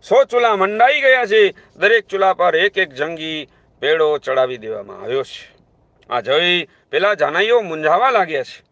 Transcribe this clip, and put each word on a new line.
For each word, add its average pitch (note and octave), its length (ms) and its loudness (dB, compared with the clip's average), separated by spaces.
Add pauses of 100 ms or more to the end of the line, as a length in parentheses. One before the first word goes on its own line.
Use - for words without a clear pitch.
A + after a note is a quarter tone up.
સો C4+ 160 4
ચૂલા A#3 320 0
મંડાઈ A3 440 2
ગયા C4 260 2
છે. G#3 280 4 (220)
દરેક G#3 300 2
ચૂલા F#3+ 280 0
પર F3 220 0
એક F#3+ 220 0
એક F3+ 100 0
જંગી D#3 600 -8 (320)
પેડો D3+ 380 0
ચડાવી C3 380 -2
દેવામાં G#2 460 -12
આવ્યો B2+ 200 -4
છે. - 320 -16 (560)
આ A#2+ 100 -2
જોઈ D#3+ 480 0 (220)
પેલા F#3 240 0
જાનૈયો F#3+ 460 0
મૂંઝાવા E3+ 500 0
લાગ્યા E3 320 -2
છે. - 300 -14